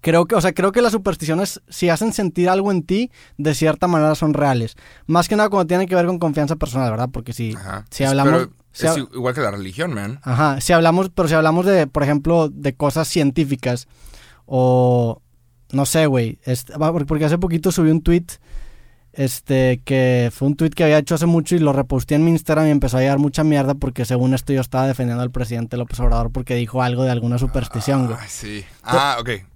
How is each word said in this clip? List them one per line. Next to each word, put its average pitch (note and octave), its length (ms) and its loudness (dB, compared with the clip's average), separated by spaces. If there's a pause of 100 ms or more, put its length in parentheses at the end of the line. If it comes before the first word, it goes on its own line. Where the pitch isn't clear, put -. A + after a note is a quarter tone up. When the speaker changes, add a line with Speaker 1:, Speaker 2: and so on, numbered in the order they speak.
Speaker 1:
creo E3 260 4
que, A3 100 0
o F#3 40 4
sea, F3 140 2
creo F#3+ 160 0
que A#3+ 100 2
las A#3 120 4
supersticiones, F#3 760 -2
si - 200 -2
hacen G#3+ 240 0
sentir F3 360 0
algo G3 220 2
en F3+ 140 0
ti, G#3+ 260 -2 (260)
de D3 160 0
cierta D#3 360 0
manera D#3 260 2
son D#3 180 0
reales. C3 440 0 (300)
Más E3+ 220 2
que G#3+ 60 0
nada G#3+ 140 2
cuando G3 180 0
tienen F3+ 220 0
que F#3 80 0
ver F3 100 4
con F3+ 140 -2
confianza D#3 340 0
personal, C3 380 -2
¿verdad? A#2+ 200 -4
Porque A#2 200 -10
si, A2+ 240 -6
Speaker 2:
Ajá. G2 340 -12
Speaker 1:
si - 140 -4
Speaker 2:
Es, C3+ 60 2
Speaker 1:
hablamos, C#3 220 4
Speaker 2:
pero B2+ 200 0 (180)
Speaker 1:
si - 160 -4
Speaker 2:
es D#3+ 60 2
Speaker 1:
hab- D3 200 -4
Speaker 2:
i-, - 40 -12
igual B2+ 180 -2
que D3 60 -6
la A2 100 0
religión, G2+ 420 -6
man. G#2+ 300 -8
Speaker 1:
Ajá, C3+ 380 0
si F3+ 120 0
hablamos, E3+ 400 4
pero F3+ 140 0
si D#3 80 0
hablamos D#3+ 320 2
de, F3+ 220 4
por C#3+ 160 -2
ejemplo, D3 440 2
de C#3 280 -6
cosas D3 320 -2
científicas C#3 800 -2 (580)
o, B2+ 760 2 (520)
no C#3 120 0
sé, D#3+ 220 2
güey, B2 380 0
est-, B2+ 260 -6 (100)
va, D#3 120 0
por-, D#3+ 140 -2
porque D#3 180 0
hace D#3+ 140 2
poquito E3+ 340 0
subí D#3+ 180 4
un E3 120 4
tweet, E3+ 240 2 (840)
este, C3 720 0
que B2+ 480 2
fue - 160 -4
un D3 80 2
tweet D#3+ 140 0
que E3+ 140 0
había D3+ 140 6
hecho D3+ 180 0
hace D#3 100 0
mucho E3+ 300 2
y - 20 4
lo D3 140 4
reposté C3+ 420 -2
en D3+ 100 4
mi E3+ 60 4
Instagram D#3 380 2
y - 20 4
empezó C3+ 280 2
a - 20 2
llegar C#3 180 2
mucha D3 240 0
mierda C#3+ 320 2
porque C3 300 -4
según B2+ 280 0
esto C3+ 200 -2
yo C3+ 80 0
estaba B2+ 260 -2
defendiendo B2 360 -2
al B2+ 100 -4
presidente A#2 440 -6
López A#2+ 220 -8
Obrador B2 320 2
porque B2 240 -6
dijo A#2+ 280 -2
algo B2 200 0
de B2+ 80 2
alguna A#2+ 280 -2
superstición, B2+ 680 -2
güey. A2+ 140 -4
Speaker 2:
Ah, G#2+ 80 -16
sí. G#2 320 -12
Speaker 1:
Te-, F#2 60 -16 (180)
Speaker 2:
Ah, C3 340 0
ok. A#2 120 -8 (260)